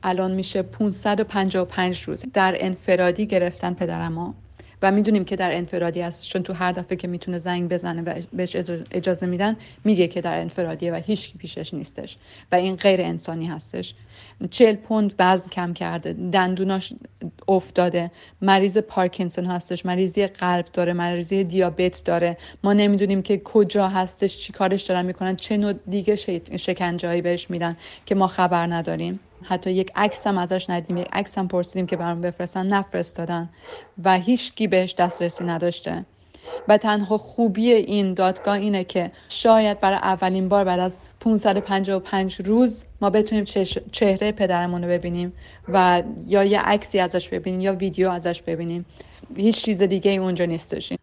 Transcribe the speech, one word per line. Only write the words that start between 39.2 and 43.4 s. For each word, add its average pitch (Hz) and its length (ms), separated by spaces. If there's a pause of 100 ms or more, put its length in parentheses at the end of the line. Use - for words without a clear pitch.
شاید 220 520
برای 196 180
اولین 185 500
بار 202 160
بعد 180 160
از 185 180 (220)
پونصد 214 360
و 202 40
پنجاه 196 360
و 185 40
پنج 190 400
روز 220 440 (160)
ما 202 100
بتونیم 214 340